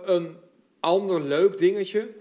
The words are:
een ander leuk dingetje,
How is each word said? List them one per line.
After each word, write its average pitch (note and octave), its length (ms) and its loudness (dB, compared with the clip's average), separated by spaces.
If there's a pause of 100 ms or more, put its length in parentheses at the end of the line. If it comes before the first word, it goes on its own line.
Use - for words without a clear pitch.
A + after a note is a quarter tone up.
een F3 320 -2 (440)
ander F#3 400 0
leuk D#3 380 2
dingetje, G3+ 500 0 (120)